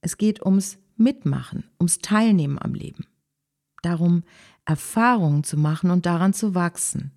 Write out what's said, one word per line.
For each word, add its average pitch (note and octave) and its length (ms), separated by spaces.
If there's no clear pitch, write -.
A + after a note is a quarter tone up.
Es - 160
geht G#3+ 260
ums F#3+ 360
Mitmachen, D3 720
ums E3+ 200
Teilnehmen G3+ 600
am - 140
Leben. - 320
Darum, E3+ 400
Erfahrungen E3 800
zu - 120
machen D#3 360
und F3+ 160
daran F3 260
zu G3+ 220
wachsen. E3+ 600